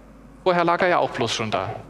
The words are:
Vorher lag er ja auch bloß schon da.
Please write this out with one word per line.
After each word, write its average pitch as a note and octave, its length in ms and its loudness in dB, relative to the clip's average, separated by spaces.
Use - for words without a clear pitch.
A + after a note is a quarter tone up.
Vorher F3 200 2
lag E3+ 180 2
er F#3+ 60 4
ja E3+ 100 4
auch C3+ 140 0
bloß A#2 220 -2
schon A2 180 -4
da. F#2+ 240 -4